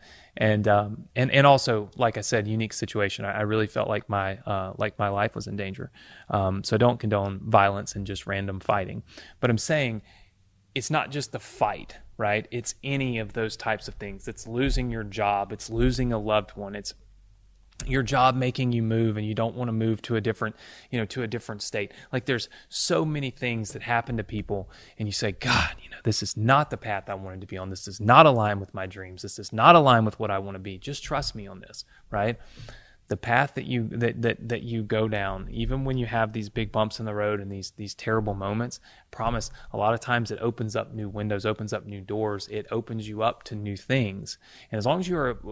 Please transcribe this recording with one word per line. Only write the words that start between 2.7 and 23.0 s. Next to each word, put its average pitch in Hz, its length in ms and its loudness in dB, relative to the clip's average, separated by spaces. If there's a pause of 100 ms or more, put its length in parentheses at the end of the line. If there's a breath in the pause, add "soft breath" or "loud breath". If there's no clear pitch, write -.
situation. 104 520 -2
I, 101 140 -4
I - 40 -2
really 107 260 2
felt 107 200 0
like 107 200 -2
my, 98 300 -2
uh, 95 380 -4
like 107 220 -4
my 104 100 2
life 101 280 -2
was 104 100 -8
in 104 80 -8
danger. 101 380 -8 (360 loud breath)
Um, 98 360 2
so 117 120 2
don't 120 220 4
condone 98 460 -2
violence 101 500 4
and 101 100 -4
just 98 220 -8
random 98 320 -4
fighting. 104 460 -2 (340 loud breath)
But 120 120 2
I'm 113 80 4
saying 131 440 -2 (720 soft breath)
it's 127 160 -6
not 143 220 -2
just 143 180 -6
the - 80 -10
fight, - 600 -6 (180)
right? 107 340 0
It's 120 320 -6
any 135 380 -2
of 104 140 -8
those 110 220 -2
types 110 300 -4
of 101 80 -10
things. 101 320 -12
It's - 180 -10
losing 123 460 0
your 113 140 -4
job. 101 480 0
It's - 180 -10
losing 123 420 2
a 113 60 0
loved 107 380 0
one. 101 180 -10
It's 104 200 -10 (920)
your 131 180 2
job 127 320 4
making 127 360 0
you 117 100 2
move, 113 340 2
and 107 100 -2
you 107 80 -2
don't 113 220 -2
wanna 120 160 -4
move 113 280 2
to - 160 -2
a 110 40 2
different, 110 340 -2 (360 loud breath)
you 123 80 -2
know, 110 60 0
to 123 180 -6
a 117 40 -2
different 110 340 -8
state. 101 320 -4 (200 loud breath)
Like, 131 120 -2
there's 123 240 0 (200 loud breath)
so - 360 0